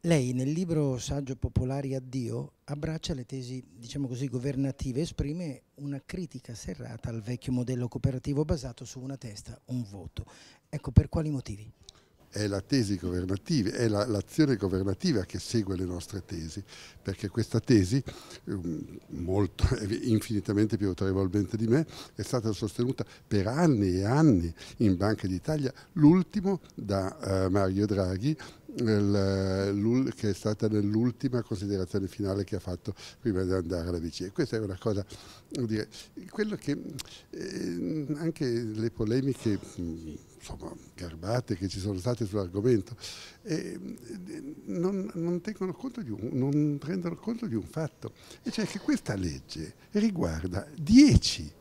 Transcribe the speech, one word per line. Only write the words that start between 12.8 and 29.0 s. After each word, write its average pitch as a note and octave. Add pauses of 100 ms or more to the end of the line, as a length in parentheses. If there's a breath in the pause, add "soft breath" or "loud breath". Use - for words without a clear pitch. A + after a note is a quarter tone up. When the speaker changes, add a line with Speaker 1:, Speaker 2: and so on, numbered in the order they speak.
Speaker 2:
governativa, F#2
è A#2+
la, G#2
l'azione B2+
governativa F#2+
che -
segue G2
le F2+
nostre F2+
tesi, E2 (360 loud breath)
perché G2
questa A2
tesi, A2 (440 loud breath)
ehm, E2+ (100)
molto, F#2 (180)
<laughs> G#2
infinitamente G#2+
più G2+
autorevolmente F#2+
di A2
me, C#3+ (300 loud breath)
è -
stata A2
sostenuta B2 (220 loud breath)
per G2
anni A2+
e F#2+
anni A2+ (260 loud breath)
in G2
Banca G2+
d'Italia, C3 (220 loud breath)
l'ultimo F3+ (120)
da, F#2+
eh, F#2+
Mario G2
Draghi, G2 (380 loud breath)
nel, G2+